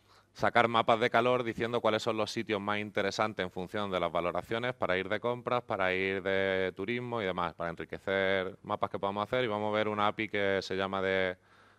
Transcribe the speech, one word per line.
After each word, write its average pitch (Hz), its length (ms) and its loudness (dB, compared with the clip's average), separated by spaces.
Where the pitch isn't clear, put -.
sacar 113 340 4
mapas 113 320 4
de 120 100 2
calor 123 340 2
diciendo 117 380 -2
cuáles 107 220 2
son 110 140 -2
los 107 140 -2
sitios 107 300 -2
más 104 180 -2
interesantes 104 640 -2
en 90 80 -6
función 98 400 -4
de 90 80 2
las 85 120 0
valoraciones 87 600 -2
para 92 240 0
ir 95 120 -2
de 104 100 -2
compras, 123 420 -2
para 95 320 0
ir 95 300 0
de 95 520 0
turismo 117 460 -4
y 98 40 -2
demás, 87 280 -2
para 85 160 -6
enriquecer 95 920 -2
mapas 101 260 -2
que 104 80 -6
podamos 98 260 -2
hacer. 127 200 0
Y 120 40 0
vamos 104 260 -2
a 107 40 2
ver 107 120 2
una 104 180 2
api 107 220 -2
que 98 320 2
se 95 140 -4
llama 95 260 -2
de 95 360 0